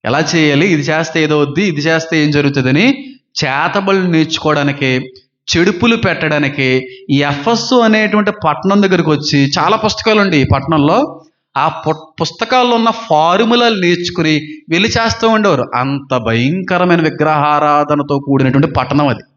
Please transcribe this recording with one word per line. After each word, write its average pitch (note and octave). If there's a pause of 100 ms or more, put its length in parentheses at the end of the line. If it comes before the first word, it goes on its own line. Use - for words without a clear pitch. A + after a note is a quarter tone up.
ఎలా C3
చేయాలి, D#3
ఇది D#3
చేస్తే D#3+
ఏదో D3+
వద్ది, D3
ఇది D#3
చేస్తే D#3+
ఏం D3+
జరుగుతుందని C#3 (520)
చేతబడులు F#3
నేర్చుకోవడానికి, D3 (560)
చెడుపులు F#3
పెట్టడానికి D3 (440)
ఈ C#3
ఎఫెసు A3+
అనేటువంటి G#3+
పట్టణం F#3+
దగ్గరికి F3
వచ్చి, C#3+ (100)
చాలా F3
పుస్తకాలు G#3+
ఉండి F3+
ఈ C3
పట్టణంలో, D3 (580)
ఆ C#3 (200)
పు-, D#3 (160)
పుస్తకాల్లో A#3+
ఉన్న A3+ (120)
ఫార్ములాలు A3
నేర్చుకుని F3 (340)
వెళ్ళి F#3+
చేస్తూ A3+
ఉండేవారు. G3+ (100)
అంత C3+
భయంకరమైన E3+
విగ్రహారాధనతో D3
కూడినటువంటి C3+
పట్టణం C#3+
అది. A#2 (140)